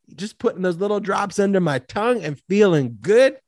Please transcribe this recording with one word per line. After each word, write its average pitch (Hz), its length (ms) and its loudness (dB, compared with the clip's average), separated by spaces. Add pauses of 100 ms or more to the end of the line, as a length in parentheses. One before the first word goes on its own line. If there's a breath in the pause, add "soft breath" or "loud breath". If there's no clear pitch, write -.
(140)
just - 260 -14
putting 208 220 -4
those 180 160 -2
little 202 220 -2
drops 202 400 -4
under 196 220 2
my 147 180 0
tongue 220 420 -2
and 151 280 -8
feeling 160 520 2
good, 262 360 4 (100)